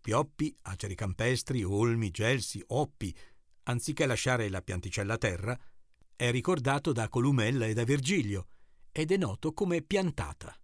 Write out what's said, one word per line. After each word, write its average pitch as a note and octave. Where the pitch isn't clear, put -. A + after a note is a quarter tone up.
pioppi, D3+
aceri F#2+
campestri, A#2
olmi, A2
gelsi, A2
oppi, C#3+
anziché C#3
lasciare A#2+
la F#2+
pianticella G2
a A2+
terra, G2+
è A#2+
ricordato C#3
da A2
Columella B2+
e A2
da A#2
Virgilio B2+
ed D#3
è G3
noto D#3
come F3
piantata. -